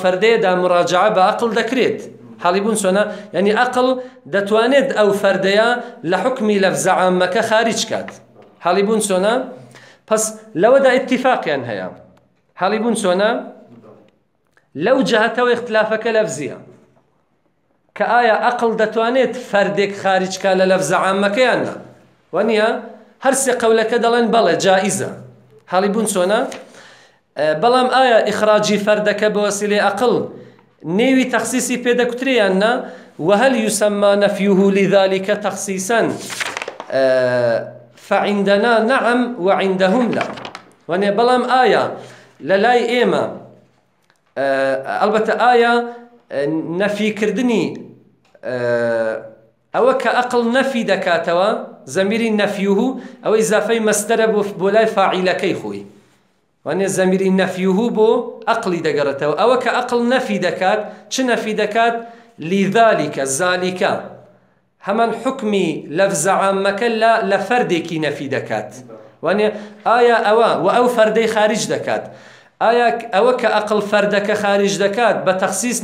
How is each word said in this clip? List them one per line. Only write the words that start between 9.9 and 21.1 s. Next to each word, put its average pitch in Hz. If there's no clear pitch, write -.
پەس 214
لەوەدا 262
ئیتیفاقیان 247
هەیە. 92
هەڵی 202
بوون 233
چۆنە؟ 196
لەو 262
جەهەتەوە 233
اختلافەکە 220
لەفزیە. 147
کە 202
ئایا 233
ئەقڵ 240
دەتوانێت 226
فەردێک 196
خارج 190
کا 196
لە 190
لەفزە 175
عامەکە 202